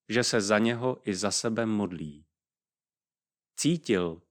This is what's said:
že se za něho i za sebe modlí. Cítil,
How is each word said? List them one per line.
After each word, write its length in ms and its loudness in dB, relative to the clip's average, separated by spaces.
že 160 2
se 160 2
za 180 4
něho 500 0
i 60 0
za 160 -2
sebe 360 -2
modlí. 580 -4
Cítil, 760 0